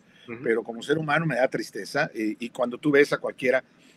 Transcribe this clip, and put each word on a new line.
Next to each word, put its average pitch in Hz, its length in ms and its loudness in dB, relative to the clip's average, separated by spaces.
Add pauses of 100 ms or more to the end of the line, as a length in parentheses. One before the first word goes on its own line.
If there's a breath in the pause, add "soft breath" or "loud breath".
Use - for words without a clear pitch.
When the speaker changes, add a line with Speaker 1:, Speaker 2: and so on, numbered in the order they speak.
(280 soft breath)
Speaker 1:
Ujú. 120 160 -12
Speaker 2:
pero 113 200 2
como 113 180 -10
ser 147 160 -2
humano 160 300 0
me 139 80 0
da 127 120 4
tristeza. 123 680 -6
Eh, 107 240 -2
y 117 100 -6
cuando 120 300 -4
tú 151 120 0
ves 143 220 6
a 139 60 0
cualquiera, 123 440 0 (340 soft breath)